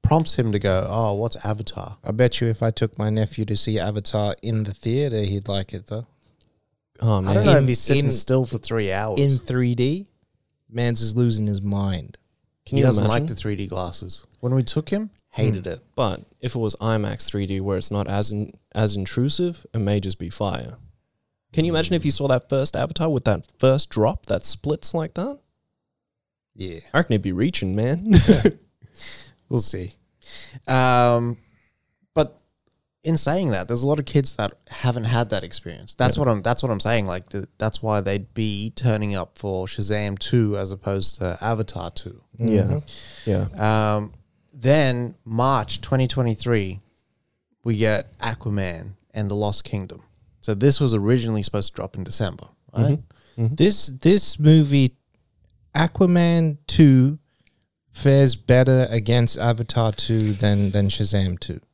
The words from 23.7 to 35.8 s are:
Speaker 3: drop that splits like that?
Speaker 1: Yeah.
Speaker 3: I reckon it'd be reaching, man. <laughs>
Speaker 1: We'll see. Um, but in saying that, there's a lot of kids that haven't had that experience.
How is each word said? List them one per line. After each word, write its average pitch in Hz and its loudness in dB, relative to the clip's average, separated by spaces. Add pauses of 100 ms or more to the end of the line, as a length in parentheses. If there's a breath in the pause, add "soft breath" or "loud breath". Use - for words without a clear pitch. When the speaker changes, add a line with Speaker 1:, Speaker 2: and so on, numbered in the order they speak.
Speaker 3:
drop 107 0
that 98 -2
splits - -2
like 160 -4
that? 277 -6 (1160)
Speaker 1:
Yeah. 92 -10 (140)
Speaker 3:
I - 2
reckon 160 2
it'd 101 2
be 98 -2
reaching, 95 0
man. 151 0
<laughs> - 10 (1300 loud breath)
Speaker 1:
We'll 120 -2
see. 92 -6 (720 loud breath)
Um, 123 2 (800 soft breath)
but 151 -2 (640)
in 160 2
saying 160 0
that, 92 -2
there's 120 -2
a 135 0
lot 151 2
of 139 -6
kids - 0
that 104 -4 (140)
haven't 120 -4
had 117 0
that 98 -4
experience. - -14